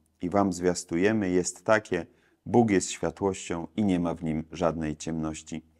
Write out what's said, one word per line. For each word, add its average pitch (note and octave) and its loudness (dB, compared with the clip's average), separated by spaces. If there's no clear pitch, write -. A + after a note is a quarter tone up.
i F2 -4
wam G2 4
zwiastujemy, F2+ 0
jest F2+ 0
takie: G#2+ 0
Bóg A2+ 4
jest F#2 2
światłością F2 -4
i G#2+ 0
nie F2+ 2
ma E2+ -2
w E2 -10
nim D#2 -4
żadnej D#2+ -2
ciemności". D#2 -8